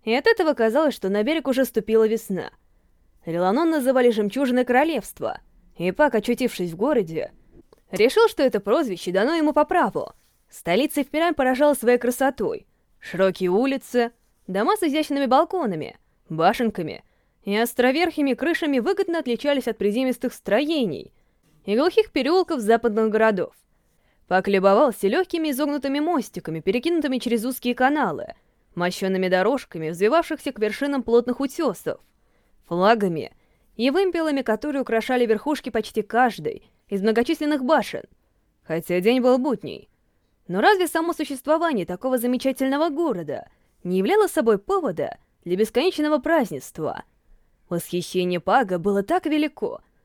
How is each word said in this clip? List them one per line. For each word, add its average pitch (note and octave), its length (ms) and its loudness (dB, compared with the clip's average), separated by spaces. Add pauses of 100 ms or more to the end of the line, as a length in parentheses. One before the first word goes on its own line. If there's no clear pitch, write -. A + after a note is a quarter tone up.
и A3 100 -2
от C#4+ 140 0
этого F#4 260 2
казалось, A#3 400 2
что - 140 -6
на G#3 160 0
берег D4 240 -2
уже C4 160 2
ступила A3 420 2
весна. G#3 460 -4 (760)
Реланон F#3 440 0
называли B3+ 400 2
«жемчужиной B3 560 0
королевства», B3 760 -2 (380)
и F3+ 160 -2
Пак, C#4+ 220 2
очутившись G#3+ 560 -2
в E3 40 -10
городе, F#3+ 560 -2 (600)
решил, C4 360 4
что D#4+ 160 0
это A#3+ 160 0
прозвище G3+ 540 -2
дано A#3+ 220 2
ему D4+ 180 0
по D4+ 100 4
праву. D4 480 0 (380)
Столица A#3 500 -2
и C4+ 60 0
впрямь E4 280 0
поражала C4 420 2
своей A#3+ 220 2
красотой. A#3+ 680 -2 (320)
Широкие F#3+ 500 0
улицы, A#3+ 640 0 (360)
дома A3+ 280 0
с G#4 80 -4
изящными C#4+ 440 0
балконами, C4 680 0 (300)
башенками F3 760 0 (380)
и G3+ 120 -4
островерхими C4+ 800 0
крышами C#4+ 460 0
выгодно F4 400 0
отличались B3+ 500 -2
от A3 80 -6
приземистых A#3+ 560 -2
строений A#3 800 -2 (500)
и G3+ 140 0
глухих F4+ 340 0
переулков D#4 480 0
западных A3 520 2
городов. A3 420 2 (760)
Пак F#3 180 2
любовался G3 600 4
легкими D#4+ 420 0
изогнутыми C#4+ 500 -2
мостиками, A#3 600 -4
перекинутыми C4 580 0
через A3+ 280 -2
узкие B3 280 -4
каналы, B3+ 640 0 (400)
мощеными F#3 520 -2
дорожками, F#3 640 0
взвивавшихся C#4 600 0
к - 80 -14
вершинам C4+ 420 -2
плотных A#3 380 2
утесов, C4+ 600 -4 (680)
флагами F#3 680 0 (400)
и A#3+ 140 0
вымпелами, D#4+ 540 0
которые C4 400 -2
украшали A#3+ 420 0
верхушки A#3 460 -2
почти G#3+ 320 -4
каждой A3 680 -2 (180)
из G3 120 -4
многочисленных C4 640 0
башен. - 380 0 (580)
Хотя E3 380 -2
день A#3 200 2
был B3+ 200 4
будний. A3 500 -6 (580)
Но F#3 140 -2
разве F#4 240 4
само E4 280 -2
существование D4 760 -2
такого B3+ 320 -2
замечательного C4+ 720 0
города G3+ 600 -4 (340)
не F#3 140 -2
являло F4+ 300 2
собой A3+ 320 2
повода G3+ 580 -4 (260)
для F3 120 -2
бесконечного D4+ 640 0
празднества? F#3+ 840 -2 (640)
Восхищение F3 720 -4
Пага F#3+ 380 2
было G3 240 0
так E4+ 240 -2
велико, D4+ 560 -2 (240)